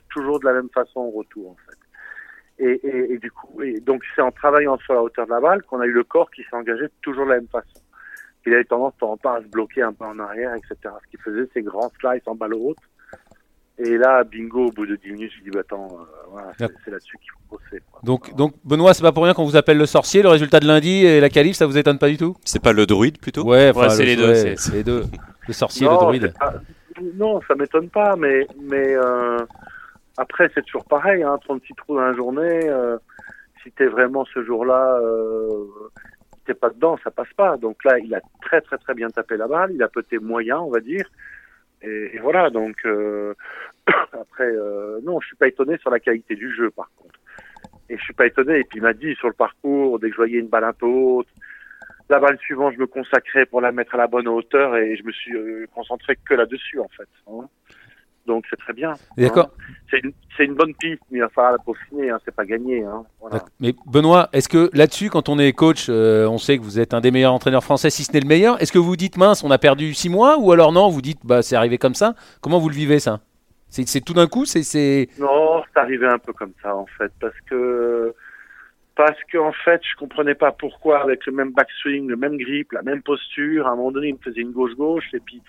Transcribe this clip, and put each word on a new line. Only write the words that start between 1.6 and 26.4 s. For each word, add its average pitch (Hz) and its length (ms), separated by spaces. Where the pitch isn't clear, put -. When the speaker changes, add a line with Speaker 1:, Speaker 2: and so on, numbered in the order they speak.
Speaker 1:
fait. - 960
Et, 127 240
et, 127 260
et 120 40
du 117 140
coup, - 300
et 120 200
donc 127 220
c'est 151 60
en 127 100
travaillant 147 460
sur - 160
la 120 80
hauteur 117 240
de 110 60
la 120 100
balle 185 220
qu'on 127 180
a 120 40
eu 123 60
le 120 140
corps 165 260
qui 127 120
s'est - 120
engagé 117 300
toujours 139 240
de 135 60
la 127 60
même 120 120
façon. - 320
Il 117 80
avait 120 100
tendance 123 300
de - 60
temps 110 140
en 110 40
temps 127 160
à 117 80
se 107 60
bloquer 110 340
un 113 100
peu 113 140
en 107 140
arrière, 110 340
et 113 160
cetera. 104 340
Ce - 60
qui - 80
faisait 113 360
ces 113 100
grands 104 360
slices 123 280
en 113 80
balle 110 180
haute. 123 240
Et 117 180
là, 127 260
bingo, 113 440
au 117 40
bout 107 140
de 104 100
dix 98 160
minutes, 107 260
je 98 60
dis, 95 60
bah, 95 120
attends, 98 260
euh, 85 40
voilà, 98 280
c'est, 117 100
Speaker 2:
D'accord. - 180
Speaker 1:
c'est 107 60
là-dessus - 260
qu'il - 140
faut - 260
bosser, - 240
quoi. - 120
Speaker 2:
Donc, 127 220
Speaker 1:
Voilà. - 120
Speaker 2:
donc, 147 160
Benoît, 160 300
c'est 160 80
pas 165 100
pour 160 120
rien 180 100
qu'on 165 120
vous 147 120
appelle 151 220
le 151 80
sorcier. 160 340
Le 196 80
résultat 151 300
de 147 80
lundi 165 380
et 156 140
la 143 100
qualif, 151 260
ça 160 100
vous 139 120
étonne 143 220
pas 147 100
du 151 80
tout ? 170 280
Speaker 3:
C'est - 160
pas 117 100
le 107 140
druide, 104 340
plutôt ? - 240
Speaker 2:
Ouais, 127 280
enfin, 120 100
Speaker 4:
Ouais, 120 60
Speaker 2:
le, 107 60
Speaker 4:
c'est 110 120
les 123 100
deux, 117 140
Speaker 2:
ouais, 107 280
Speaker 4:
c'est - 160
Speaker 2:
les 104 100
deux. 120 200
Le 117 60
sorcier 131 340
et - 20
Speaker 1:
Non, 165 60
Speaker 2:
le 180 100
druide. 123 260
Speaker 1:
c'est - 80
pas... 139 140